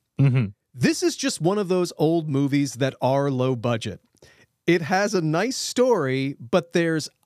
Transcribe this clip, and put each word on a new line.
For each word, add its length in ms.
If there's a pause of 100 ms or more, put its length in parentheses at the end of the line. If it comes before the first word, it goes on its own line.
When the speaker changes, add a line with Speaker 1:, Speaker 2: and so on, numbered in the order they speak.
(200)
Speaker 1:
Mm-hmm. 260 (260)
Speaker 2:
"This 300
is 140
just 240
one 180
of 80
those 320
old 320
movies 440
that 280
are 300
low 240
budget. 440 (640)
It 180
has 300
a 80
nice 360
story, 840
but 340
there's 360 (180)